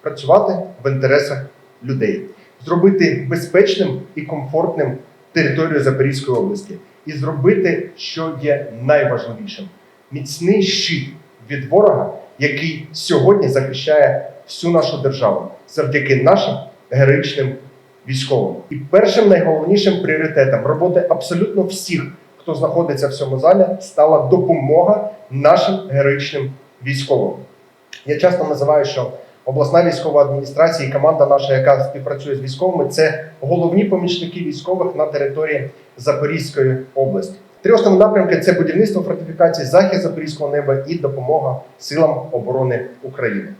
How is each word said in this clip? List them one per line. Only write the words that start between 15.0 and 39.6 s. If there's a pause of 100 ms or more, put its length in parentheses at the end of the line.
завдяки
нашим (360)
героїчним (540)
військовим. (160)
І
першим
найголовнішим
пріоритетом
роботи
абсолютно
всіх, (300)
хто
знаходиться
в
цьому
залі, (140)
стала
допомога (200)
нашим (160)
героїчним (360)
військовим. (720)
Я
часто
називаю,
що (320)
обласна
військова
адміністрація
і
команда
наша,
яка
співпрацює
з
військовими,
це (160)
головні
помічники
військових
на
території (260)
Запорізької (180)
області. (280)
Три
основні
напрямки:
це
будівництво
фортифікацій,